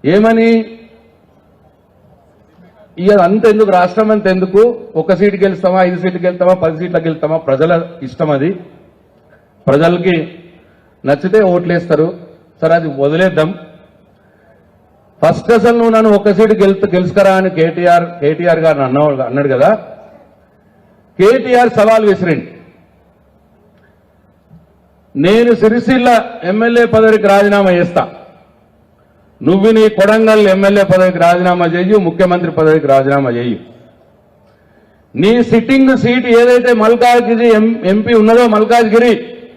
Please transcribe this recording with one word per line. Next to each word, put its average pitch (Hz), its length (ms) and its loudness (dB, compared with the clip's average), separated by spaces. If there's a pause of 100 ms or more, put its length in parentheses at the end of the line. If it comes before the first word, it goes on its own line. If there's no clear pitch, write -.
ఏమని? 226 720 0 (2250)
"ఇక 190 120 0
అంత 202 340 2
ఎందుకు, 214 260 2
రాష్ట్రం 185 400 0
అంత 208 160 -2
ఎందుకు, 190 680 0
ఒక్క 160 200 -2
సీటు 196 200 0
గెలుస్తామా, 185 480 0
ఐదు 180 180 -2
సీట్లు 180 180 -4
గెలుస్తామా, 180 340 0
పది 165 240 -4
సీట్లకు 170 260 -6
గెలుస్తామా, 160 340 -4
ప్రజల 160 520 -2 (140)
ఇష్టం 151 280 -6
అది, 147 200 -2 (1160)
ప్రజలకి 170 720 -2 (680)
నచ్చితే 185 380 0
ఓట్లేస్తారు, 175 760 -2 (420)
సరే 160 120 0
అది 165 140 -2 (140)
వదిలేద్దాం. 160 520 -2 (1700)
ఫస్ట్ 170 300 -2
అసలు 233 260 2
నువ్వు 233 120 2
నన్ను 220 220 2
ఒక్క 202 220 0
సీటు 208 200 2
గెలుతు-, 190 420 0
గెలుచుకరా" 190 400 0
అని 190 140 0
కేటీఆర్, 170 560 0
కేటీఆర్ 160 540 -2
గారు 151 220 0
అన్న-, 135 400 -2
అన్నాడు 131 260 -4
కదా, 139 280 -2 (1400)
కేటీఆర్ 240 500 2
సవాల్ 220 360 2
విసిరిండు. 175 420 -2 (2750)
నేను 220 400 2
సిరిసిల్ల 240 720 0 (180)
ఎమ్మెల్యే 233 420 0
పదవికి 220 420 2
రాజీనామా 202 440 2
చేస్తా, 175 400 -2 (1300)
నువ్వు 196 280 2
నీ 220 180 4
కొడంగల్ 214 580 2
ఎమ్మెల్యే 196 360 2
పదవికి 185 340 0
రాజీనామా 175 480 0
చేయు, 185 320 -2
ముఖ్యమంత్రి 175 540 -2
పదవికి 156 360 0
రాజీనామా 135 420 -2
చేయు, 120 300 -6 (1600)
నీ 226 280 2
సిట్టింగ్ 262 540 2
సీటు 247 300 -2
ఏదైతే 240 460 2
మల్కాజ్గిరి 233 720 2
ఎం-, 220 380 0
ఎంపీ 214 280 0
ఉన్నదో 233 340 4
మల్కాజ్గిరి 220 920 0 (200)